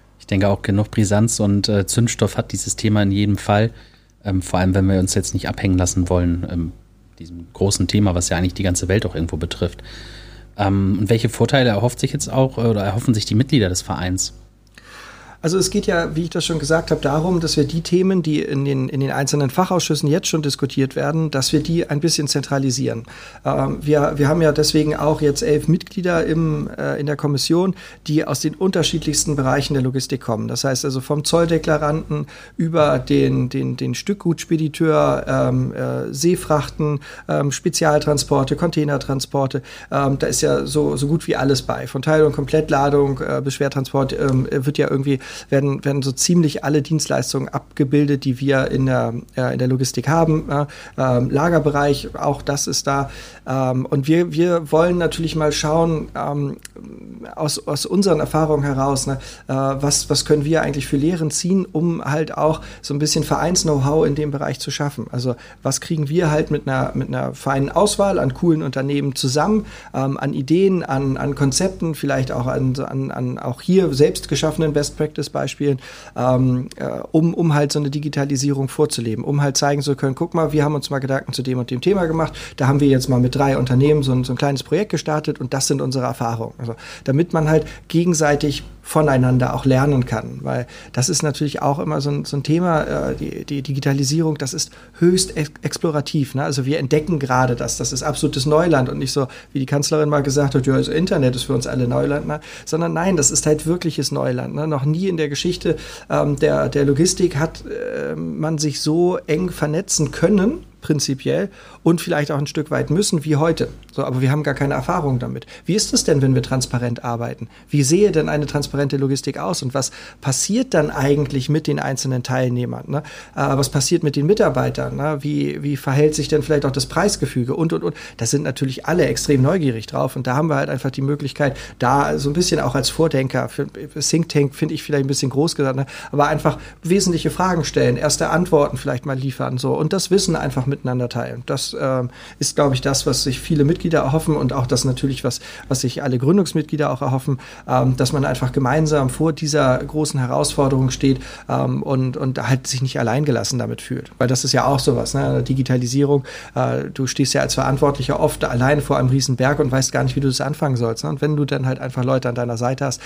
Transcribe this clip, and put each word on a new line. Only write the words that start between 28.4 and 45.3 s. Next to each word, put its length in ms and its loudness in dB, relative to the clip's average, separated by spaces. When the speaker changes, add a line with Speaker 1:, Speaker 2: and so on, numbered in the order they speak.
Speaker 2:
den 140 -2
unterschiedlichsten 800 0
Bereichen 380 0
der 100 2
Logistik 380 -2
kommen. 260 -2
Das 180 -4
heißt 200 0
also 160 -2
vom 240 -2
Zolldeklaranten 1040 0
über 400 2
den, 500 2
den, 300 -4
den 160 -2
Stückgutspediteur, 1300 0
ähm, 460 2
äh, 400 -4
Seefrachten, 880 0
ähm, 200 2
Spezialtransporte, 1080 2
Containertransporte. 1080 -2
Ähm, 280 0
da 80 0
ist 160 -2
ja 240 2
so, 320 0
so 80 -2
gut 200 0
wie 100 0
alles 260 2
bei. 240 -6
Von 160 -6
Teil- 220 6
und 80 4
Komplettladung, 880 2
äh, 220 -2
bis 120 -4
Schwertransport, 580 -2
ähm, 380 2
wird 260 0
ja 140 2
irgendwie, 280 0